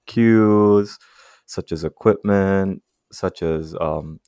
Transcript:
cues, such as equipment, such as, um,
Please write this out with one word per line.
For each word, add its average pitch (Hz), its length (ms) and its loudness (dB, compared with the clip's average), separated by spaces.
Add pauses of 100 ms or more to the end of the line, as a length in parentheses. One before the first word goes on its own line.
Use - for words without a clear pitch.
cues, 104 880 2 (480)
such - 260 -12
as 80 120 -8
equipment, 98 1000 0 (300)
such - 320 -8
as, 80 360 -4
um, 78 480 -6